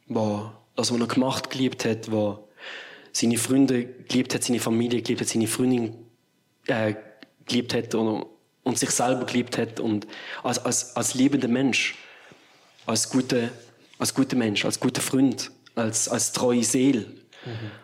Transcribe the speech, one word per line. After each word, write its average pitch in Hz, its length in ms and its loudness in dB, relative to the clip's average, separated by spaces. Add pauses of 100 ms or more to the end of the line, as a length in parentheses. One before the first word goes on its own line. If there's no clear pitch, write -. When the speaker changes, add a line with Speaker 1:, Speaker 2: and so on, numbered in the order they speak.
Speaker 1:
wo 107 440 -2 (240)
das, 123 180 0
was 120 80 2
er 117 60 2
gemacht 127 420 0
geliebt 127 380 -2
hat, 113 240 -2
wo 104 360 -2 (640)
seine 117 260 2
Freunde 131 480 4
geliebt - 480 -2
hat, 117 100 -2
seine 120 160 0
Familie 117 400 2
geliebt 117 220 -2
hat, 104 60 -2
seine 113 180 2
Freundin, 120 500 0 (720)
äh, 110 280 0 (520)
geliebt - 280 0
hat 117 200 -2
und, 110 320 0 (380)
und 120 140 0
sich 135 120 0
selber 127 360 0
geliebt 120 320 -2
hat 110 220 -2
und 107 260 -2 (360)
als, 123 220 -2
als, - 320 -2
als 117 180 0
liebender 131 340 4
Mensch, 120 460 2 (920)
als 113 240 0
guter, 127 400 2 (480)
als - 160 -2
guter 135 220 2
Mensch, 110 280 2
als - 160 -2
guter - 200 0
Freund, 131 500 2 (260)
als, 113 320 -2
als - 240 -2
treue 123 320 2
Seele, 127 420 2 (380)
Speaker 2:
Mhm. 113 260 -10 (140)